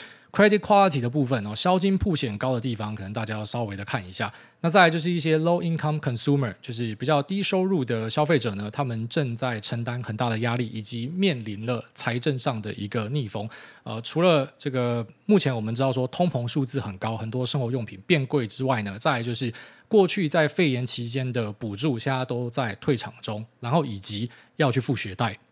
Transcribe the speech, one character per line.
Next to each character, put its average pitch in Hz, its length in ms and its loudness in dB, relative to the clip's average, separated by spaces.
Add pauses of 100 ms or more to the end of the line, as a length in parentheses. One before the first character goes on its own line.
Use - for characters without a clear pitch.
(320)
credit 208 280 6
quality 196 400 4
的 120 100 0
部 143 120 2
分 120 240 0
哦， 104 80 -6
销 180 240 2
金 190 200 2
曝 180 180 2
险 107 220 -2
高 131 160 0
的 117 60 -2
地 120 140 -4
方， 107 200 -6
可 98 80 -10
能 98 100 -8
大 110 140 -4
家 107 80 -6
要 107 100 -6
稍 120 200 -4
微 101 120 -8
的 101 80 -8
看 98 240 -6
一 - 20 -14
下。 101 220 -6 (300)
那 170 60 2
再 180 140 8
来 165 80 8
就 165 80 -2
是 160 120 -2
一 170 80 0
些 156 200 2
low 170 240 2
income 156 380 -2
consumer， 131 600 0
就 - 120 -12
是 113 240 -4
比 127 100 -6
较 143 160 4
低 190 200 -2
收 185 220 2
入 190 180 2
的 113 260 -2
消 151 160 2
费 151 140 4
者 113 160 -2
呢， 104 160 -6
他 143 140 -4
们 117 240 -4
正 131 260 -2
在 120 240 -4
承 117 240 -4
担 123 200 -6
很 110 140 -6
大 123 120 0
的 113 120 0
压 117 160 0
力， 123 100 0
以 107 160 -8
及 117 260 -6
面 175 360 0
临 107 220 -8
了 120 160 -2 (120)
财 123 240 -2
政 131 200 0
上 120 220 -2
的 104 140 -8
一 101 140 -8
个 110 200 -4
逆 135 180 -2
风。 104 220 -6 (340)
呃， 113 200 -8
除 - 180 -2
了 160 260 6 (120)
这 147 120 -4
个， 120 340 0 (200)
目 208 140 6
前 135 160 2
我 113 80 -2
们 113 120 -2
知 127 60 -2
道 135 100 4
说 127 180 0
通 175 220 2
膨 120 160 -2
数 135 180 0
字 135 140 -4
很 98 200 -6
高， 113 180 -4
很 110 120 -6
多 127 180 -2
生 139 120 0
活 120 140 -2
用 120 140 -4
品 - 200 -16
变 151 200 4
贵 131 200 0
之 123 160 -6
外 127 200 2
呢， 98 160 -6
再 156 140 0
来 120 100 -2
就 120 120 -4
是 120 160 -2 (380)
过 202 180 6
去 175 220 0
在 156 180 4
肺 160 220 2
炎 127 180 0
期 117 220 -2
间 127 240 -2
的 113 180 -2
补 104 240 -8
助， 120 240 0
现 135 140 -2
在 131 140 -2
都 120 240 -4
在 117 240 -2
退 - 200 0
场 - 180 -6 (100)
中， 110 220 -8 (160)
然 120 120 -4
后 160 100 4
以 113 160 -4
及 107 320 -4 (260)
要 147 140 4
去 120 80 2
付 123 160 0
学 101 200 -4
贷。 107 200 -2 (180)